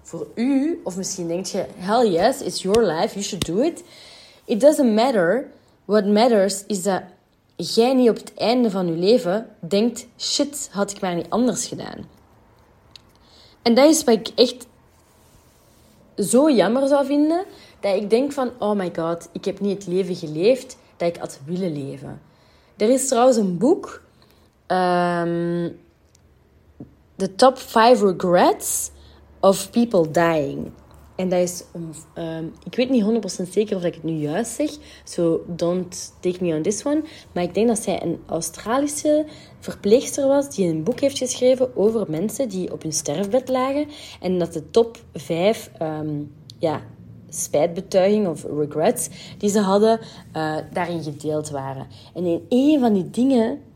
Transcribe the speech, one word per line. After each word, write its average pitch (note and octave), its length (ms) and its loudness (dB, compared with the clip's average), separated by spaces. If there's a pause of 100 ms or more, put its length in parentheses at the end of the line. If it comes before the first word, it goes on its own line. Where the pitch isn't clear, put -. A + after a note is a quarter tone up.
voor D#3+ 340 -12
u, C#4 480 0
of F#3 140 -8
misschien F3+ 300 -8
denkt F3 220 -6
je, F#3+ 160 -4 (100)
"Hell G#3+ 340 2
yes, G3 320 0
it's - 200 -6
your G#3+ 220 2
life, E3+ 300 -2
you G3+ 100 -8
should F3 220 -6
do F3 140 -2
it." E4 240 -2 (600)
It A3 140 -2
doesn't C#4 340 6
matter. A3 580 2 (340)
What G3+ 200 2
matters G#3 600 4
is F#3+ 180 -6
dat F#3+ 180 0 (540)
jij A#3 380 2
niet B3+ 160 6
op G#3+ 60 2
het - 180 -16
einde A#3+ 360 2
van F#3 180 -2
je E3 100 -2
leven G3+ 520 2 (180)
denkt, A3+ 400 0 (100)
"Shit, - 540 -4
had G3+ 200 -2
ik - 100 -12
maar F3+ 140 -2
niet - 140 -4
anders A3 380 0
gedaan." - 400 -12 (1500)
En A#3+ 120 4
dat C4+ 160 8
is D#4 140 4
wat A#3 120 6
ik - 200 -8
echt - 320 2 (1500)
zo B3 340 4
jammer A#3 360 2
zou C#4 180 4
vinden, D4+ 400 2 (340)
dat G3 160 0
ik G#3 140 -4
denk C4 220 2
van, B3+ 280 -4
"Oh G#3 160 0
my F3+ 200 -2
god, E3+ 360 -4
ik - 140 -12
heb G3 140 -4
niet G3 180 -2
het G3 100 -12
leven F3+ 280 -2
geleefd F3 640 -2 (200)
dat E3+ 100 -2
ik E3+ 100 -4
had - 280 -14
willen F3 280 -4
leven." C#3 480 -12 (560)
Er G#3+ 120 2
is C4 180 2
trouwens A#3+ 300 4
een F#3 200 0
boek, C#4+ 440 0 (640)
ehm, F3 1040 0 (1500)
The F#3+ 200 -6
Top C4 220 4
Five A3+ 480 4
Regrets F#3+ 880 2 (480)
of F#3+ 300 2
People G3+ 420 2
Dying. D#3 600 0 (440)
En F#3 140 -4
dat F3+ 100 0
is F3+ 320 -2
om, E3+ 180 -12 (240)
ehm, D#3+ 320 -8 (180)
ik - 120 -14
weet B3+ 140 0
niet B3+ 120 4
honderd A3 180 2
procent F3+ 340 -8
zeker G#3 240 0
of F3 60 -6
ik E3 100 -2
het D#3 100 -16
nu D#3+ 100 -4
juist D#3 380 -4
zeg, D4 180 -4 (340)
so E3 440 -2
don't F3 720 -6
take F3+ 240 -4
me E3 120 0
on D#3 60 -2
this G#3 240 -4
one. D4+ 180 0 (280)
Maar F3+ 120 -2
ik F3 100 -6
denk A3 140 2
dat A3 120 0
zij - 240 -4
een E3 220 -4
Australische D4 1000 -2 (340)
verpleegster - 680 2
was C#4 280 2
die F#3 120 0
een D#3+ 160 -2
boek A#3+ 160 -2
heeft C#4 180 0
geschreven B3+ 600 0
over G#3+ 320 2
mensen G#3 400 -2
die F#3 220 -6
op D3+ 100 -12
hun D#3 120 -6
sterfbed G3+ 560 -2
lagen. C#4 380 0 (320)
En F#3 200 -2
dat E3+ 140 -2
de D#3 180 -10
top A#3 260 2 (160)
vijf, F3+ 640 -2
ehm, D3+ 440 -6 (360)
ja, D#3 240 -2 (480)
spijtbetuigingen F#3+ 1000 0
of D3 160 -8 (120)
regrets D3+ 520 -2 (280)
die G#3 120 -2
ze G3+ 100 2
hadden, G#3 400 4 (320)
eh, D#3 240 -4 (180)
daarin E3+ 300 -4
gedeeld D3+ 460 -6
waren. C3+ 380 -8 (260)
En F3 120 -6
in E3+ 240 -2
een C#4 300 4
van A#3 140 4
die E3+ 160 0
dingen C4 520 2 (140)